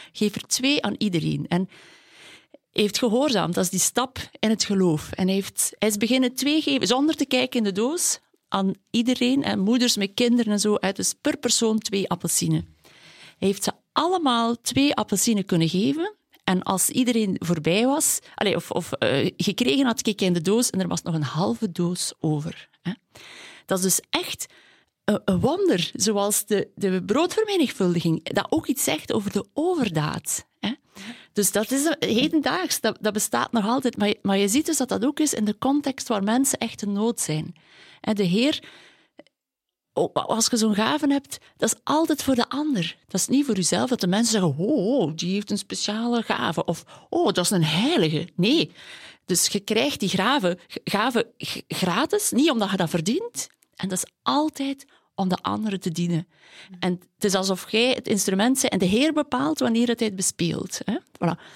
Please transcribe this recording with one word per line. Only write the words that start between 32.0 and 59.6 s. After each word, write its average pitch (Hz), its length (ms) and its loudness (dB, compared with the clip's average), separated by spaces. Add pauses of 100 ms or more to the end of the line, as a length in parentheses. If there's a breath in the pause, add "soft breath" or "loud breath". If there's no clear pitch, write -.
hedendaags, 302 640 0
dat, - 220 -2
dat 208 120 0
bestaat 233 380 -2
nog 214 140 2
altijd. 247 320 0
Maar, 208 240 2
maar 196 160 0
je 202 100 4
ziet 247 180 0
dus 320 120 -2
dat 247 120 -2
dat 196 160 -2
ook 285 140 -2
is 302 140 0
in 214 120 -2
de 208 120 -2
context 277 500 -2
waar 202 160 0
mensen 240 360 2
echt - 220 -8
in 208 100 -4
nood 220 280 -2
zijn. 156 360 -4 (460 loud breath)
Hè, - 120 -2
de 202 100 0
Heer, 220 400 2 (1300 loud breath)
o-, 165 200 0
als 220 360 0
je 247 80 0
zo'n 214 180 2
gave 269 360 2
hebt, 277 260 -2 (200 soft breath)
dat - 160 0
is - 100 -16
altijd 311 400 0
voor 269 120 0
de 233 140 0
ander. 262 480 -2 (100)
Dat 190 140 -4
is - 60 -2
niet 285 180 2
voor 240 100 0
jezelf, 190 340 0
dat 254 120 0
de 196 60 0
mensen 214 240 2
zeggen, 180 260 2
"Oh, 226 420 2
oh, 160 160 2
die 175 180 -4
heeft 202 180 -4
een 208 60 0
speciale 226 640 -4
gave." - 440 -2
Of, - 180 -4 (260 loud breath)
"Oh, 339 160 0
dat 180 200 2
is - 60 0
een 180 140 4
heilige." 165 680 2
Nee. 226 360 2 (540 loud breath)
Dus - 220 0
je - 120 -2
krijgt 233 400 0
die 196 100 0
gave, 190 480 0 (260 loud breath)
gave 226 540 0
g-, - 300 -10
gratis, 240 640 0
niet 285 180 4
omdat 220 220 0
je 196 60 0
dat 175 120 0
verdient. 247 580 -2 (280)
En 185 140 -4
dat 185 80 -4
is - 140 -8 (100)
altijd 277 640 -2 (300 soft breath)
om 190 140 0
de 185 120 0
anderen 202 380 -4
te 190 120 -4
dienen. 170 360 -2 (520 loud breath)
En 180 200 -2 (160)
het - 80 -6
is 202 120 2
alsof 190 360 -2
jij 233 200 2
het - 160 -4
instrument 202 540 2
bent 262 120 0
en 190 60 0
de 220 60 2
Heer 247 280 2
bepaalt 294 460 -2
wanneer 240 280 2